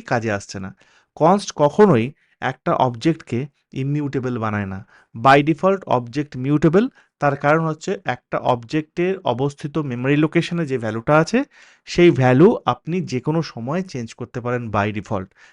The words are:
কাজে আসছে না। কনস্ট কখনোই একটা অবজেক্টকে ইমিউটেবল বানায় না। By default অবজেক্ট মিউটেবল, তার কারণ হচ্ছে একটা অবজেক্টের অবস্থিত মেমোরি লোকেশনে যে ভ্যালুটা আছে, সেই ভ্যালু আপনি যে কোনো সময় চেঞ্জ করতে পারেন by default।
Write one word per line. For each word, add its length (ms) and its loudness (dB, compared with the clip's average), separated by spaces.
কাজে 260 0
আসছে 260 -12
না। 60 -12
কনস্ট 280 2
কখনোই 440 4
একটা 200 -6
অবজেক্টকে 540 -4
ইমিউটেবল 500 -4
বানায় 300 -4
না। 60 -10
By 140 8
default 320 0
অবজেক্ট 340 -8
মিউটেবল, 400 2
তার 220 0
কারণ 280 2
হচ্ছে 200 -8
একটা 220 -8
অবজেক্টের 600 -4
অবস্থিত 420 -4
মেমোরি 360 -2
লোকেশনে 460 -2
যে 120 0
ভ্যালুটা 300 -2
আছে, 160 0
সেই 160 6
ভ্যালু 280 6
আপনি 240 -6
যে 160 -4
কোনো 120 -2
সময় 300 -6
চেঞ্জ 160 -10
করতে 260 -10
পারেন 160 -4
by 120 0
default। 320 -6